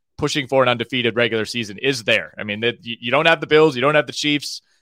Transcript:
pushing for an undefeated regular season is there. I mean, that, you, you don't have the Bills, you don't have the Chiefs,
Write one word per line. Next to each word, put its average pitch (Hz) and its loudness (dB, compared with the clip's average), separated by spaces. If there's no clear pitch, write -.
pushing 147 -4
for 135 2
an 123 2
undefeated 120 0
regular 113 0
season 107 -8
is 127 -2
there. 101 0
I 110 -10
mean, 104 -6
that, 117 -2
you, 117 -10
you 120 -8
don't 147 2
have 165 2
the - -6
Bills, 156 4
you 120 -4
don't 147 2
have 147 2
the 127 -12
Chiefs, - -4